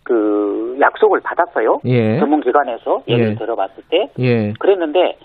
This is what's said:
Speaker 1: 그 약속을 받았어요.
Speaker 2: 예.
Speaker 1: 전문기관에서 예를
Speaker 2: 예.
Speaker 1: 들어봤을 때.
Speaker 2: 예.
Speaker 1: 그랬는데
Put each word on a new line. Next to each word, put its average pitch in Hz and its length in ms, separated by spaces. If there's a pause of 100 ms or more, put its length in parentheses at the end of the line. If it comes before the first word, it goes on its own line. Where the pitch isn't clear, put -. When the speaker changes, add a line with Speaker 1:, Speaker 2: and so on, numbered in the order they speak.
Speaker 1:
그 107 760
약속을 151 440
받았어요. 170 640
Speaker 2:
예. 120 340
Speaker 1:
전문기관에서 143 880
예를 117 240
Speaker 2:
예. 107 40
Speaker 1:
들어봤을 107 540
때. 202 180 (120)
Speaker 2:
예. 113 400
Speaker 1:
그랬는데 170 640